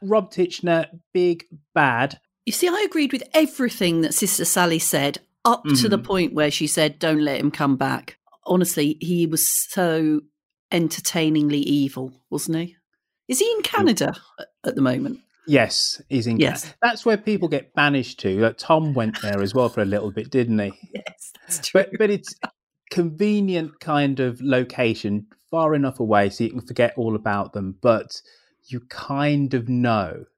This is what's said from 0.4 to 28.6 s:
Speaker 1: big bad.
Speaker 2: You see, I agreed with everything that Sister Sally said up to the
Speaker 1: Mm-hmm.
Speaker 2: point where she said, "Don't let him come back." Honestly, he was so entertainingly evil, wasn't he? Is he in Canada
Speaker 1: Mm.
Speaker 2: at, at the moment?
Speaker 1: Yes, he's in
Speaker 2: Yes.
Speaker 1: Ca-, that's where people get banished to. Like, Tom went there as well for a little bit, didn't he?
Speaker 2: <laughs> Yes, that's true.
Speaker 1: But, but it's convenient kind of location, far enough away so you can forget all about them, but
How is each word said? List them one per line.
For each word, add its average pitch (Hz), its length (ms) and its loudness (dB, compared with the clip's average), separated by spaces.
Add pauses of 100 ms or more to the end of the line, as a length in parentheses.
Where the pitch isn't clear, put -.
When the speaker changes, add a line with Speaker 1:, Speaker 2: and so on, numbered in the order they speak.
Speaker 1:
big 175 300 2 (300)
bad. 135 440 2 (280)
Speaker 2:
You 233 80 -4
see, 359 160 0
I 403 160 0
agreed 294 260 0
with 254 120 -4 (100)
everything 233 680 2
that 156 120 0
Sister 180 320 0
Sally 170 340 2
said 143 380 0 (260)
up 233 220 2
to 131 240 4
the 202 80 4
Speaker 1:
Mm-hmm. 127 80 -4
Speaker 2:
point 185 280 0
where 151 180 2
she 151 160 -2
said, 151 300 0
"Don't 156 280 2
let 143 160 -2
him 143 100 2
come 139 240 0
back." 131 440 -4 (260)
Honestly, 170 560 2
he 170 240 0
was 156 200 0
so 160 760 0 (500)
entertainingly 156 880 2
evil, 135 520 0 (180)
wasn't 160 280 -4
he? 170 180 -6 (520)
Is 262 120 -2
he 440 120 2
in 440 100 -2
Canada 302 540 2
Speaker 1:
Mm. - 260 -20
Speaker 2:
at, - 60 -16 (220)
at - 60 -6
the 139 60 -2
moment? 131 380 -2 (280)
Speaker 1:
Yes, - 600 2
he's 117 180 -2
in 113 100 0
Speaker 2:
Yes. - 280 0
Speaker 1:
Ca-, - 160 -18
that's 233 240 0
where 220 120 4
people 202 300 -2
get 147 280 -4
banished 143 460 0
to. 98 180 0
Like, 113 180 2
Tom 156 360 0
went 110 280 -2
there 101 200 -2
as 98 120 -2
well 123 160 2
for 117 120 -2
a 101 40 2
little 101 260 -2
bit, - 200 -8
didn't 117 280 2
he? 98 120 -4 (120)
Speaker 2:
<laughs> - 100 -20
Yes, - 380 -16 (160)
that's 170 200 -6
true. 190 140 4 (100)
Speaker 1:
But, - 80 -10
but 214 100 2
it's - 260 -4 (560)
convenient 180 880 -2
kind 143 400 0
of 123 220 -2
location, 120 840 0 (240)
far 160 240 2
enough 139 240 -2
away 104 300 4
so 117 140 -4
you 110 60 -2
can 127 120 -8
forget 120 360 0
all 113 180 0
about 101 380 -4
them, 95 280 -6
but - 400 2 (440)